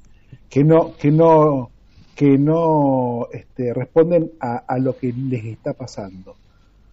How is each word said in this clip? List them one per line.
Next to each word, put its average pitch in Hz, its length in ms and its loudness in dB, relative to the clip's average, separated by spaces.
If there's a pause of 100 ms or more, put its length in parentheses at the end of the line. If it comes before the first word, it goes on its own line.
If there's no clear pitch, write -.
(480)
Que 139 160 0
no, 160 340 4
que 143 120 0
no, 156 600 2 (460)
que 139 200 4
no, 143 960 0
este, 123 400 -8
responden 165 580 0 (100)
a, 120 260 -8
a 131 120 -4
lo 131 180 -4
que 123 160 -6
les 123 320 -8
está 117 300 -12
pasando". 98 600 -16 (580)